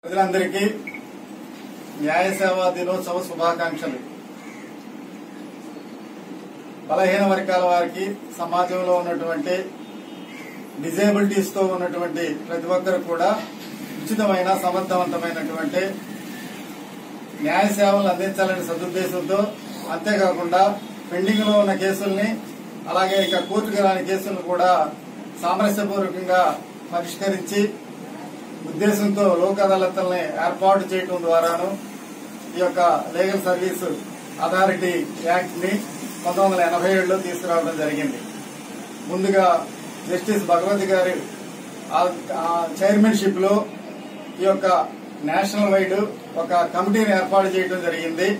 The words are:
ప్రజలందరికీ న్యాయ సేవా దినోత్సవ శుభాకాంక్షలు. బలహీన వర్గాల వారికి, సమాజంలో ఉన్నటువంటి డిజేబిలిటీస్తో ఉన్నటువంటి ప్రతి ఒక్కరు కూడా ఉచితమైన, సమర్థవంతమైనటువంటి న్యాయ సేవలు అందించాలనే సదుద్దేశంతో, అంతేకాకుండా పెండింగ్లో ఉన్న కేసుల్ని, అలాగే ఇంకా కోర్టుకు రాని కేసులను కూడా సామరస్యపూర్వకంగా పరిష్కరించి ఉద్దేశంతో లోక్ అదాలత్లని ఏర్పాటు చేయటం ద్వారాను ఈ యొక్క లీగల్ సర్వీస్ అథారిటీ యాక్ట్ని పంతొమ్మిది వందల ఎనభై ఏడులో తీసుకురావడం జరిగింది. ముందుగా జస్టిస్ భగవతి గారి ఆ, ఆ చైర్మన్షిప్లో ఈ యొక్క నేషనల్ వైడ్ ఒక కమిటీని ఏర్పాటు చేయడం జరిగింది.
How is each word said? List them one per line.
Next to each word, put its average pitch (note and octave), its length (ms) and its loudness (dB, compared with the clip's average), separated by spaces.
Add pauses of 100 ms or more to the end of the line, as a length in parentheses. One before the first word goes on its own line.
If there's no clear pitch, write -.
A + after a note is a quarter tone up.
ప్రజలందరికీ F#3 560 2 (1400)
న్యాయ E3 240 2 (140)
సేవా F#3 260 4 (100)
దినోత్సవ F3+ 520 -2
శుభాకాంక్షలు. E3 720 -2 (3000)
బలహీన F#3 420 4
వర్గాల F#3 400 2
వారికి, F3 340 2 (320)
సమాజంలో F3+ 640 0
ఉన్నటువంటి E3 540 -2 (1300)
డిజేబిలిటీస్తో G3 800 2 (120)
ఉన్నటువంటి E3+ 500 -2 (240)
ప్రతి E3+ 260 -4
ఒక్కరు F#3 340 2
కూడా E3+ 220 2 (720)
ఉచితమైన, G3 460 2 (160)
సమర్థవంతమైనటువంటి E3+ 1160 0 (1600)
న్యాయ F3+ 180 4 (140)
సేవలు G3+ 340 6
అందించాలనే F#3+ 560 0
సదుద్దేశంతో, F3 680 0 (560)
అంతేకాకుండా F3+ 680 2 (480)
పెండింగ్లో G#3 520 2
ఉన్న G3 200 4
కేసుల్ని, G3 460 2 (640)
అలాగే F#3+ 340 2
ఇంకా F3+ 140 0 (100)
కోర్టుకు G#3 360 0
రాని F#3 240 4
కేసులను F#3+ 420 -2
కూడా F3+ 180 4 (720)
సామరస్యపూర్వకంగా F#3+ 1040 2 (480)
పరిష్కరించి F#3+ 720 -2 (1080)
ఉద్దేశంతో G3+ 540 2 (160)
లోక్ G3 240 2
అదాలత్లని F#3 580 2 (220)
ఏర్పాటు F#3+ 480 4
చేయటం F3+ 340 -2
ద్వారాను E3+ 420 2 (880)
ఈ - 60 -4
యొక్క F3+ 180 2 (340)
లీగల్ F#3+ 320 2
సర్వీస్ F3+ 380 0 (640)
అథారిటీ F#3 480 2 (340)
యాక్ట్ని F3 420 0 (540)
పంతొమ్మిది F#3+ 300 4
వందల F3 140 4
ఎనభై F3 280 2
ఏడులో F#3 200 2 (100)
తీసుకురావడం E3+ 560 0
జరిగింది. D3 360 -2 (920)
ముందుగా F#3+ 340 4 (640)
జస్టిస్ F#3+ 440 0
భగవతి F#3+ 400 2
గారి F3+ 220 4 (840)
ఆ, - 40 4 (420)
ఆ E3 60 0 (320)
చైర్మన్షిప్లో G3+ 720 6 (880)
ఈ - 60 0
యొక్క G3 180 4 (640)
నేషనల్ G3 440 2
వైడ్ F#3+ 240 4 (440)
ఒక E3 100 -2 (220)
కమిటీని G#3 460 4
ఏర్పాటు F#3+ 340 4
చేయడం F#3 320 0
జరిగింది. E3 420 0 (120)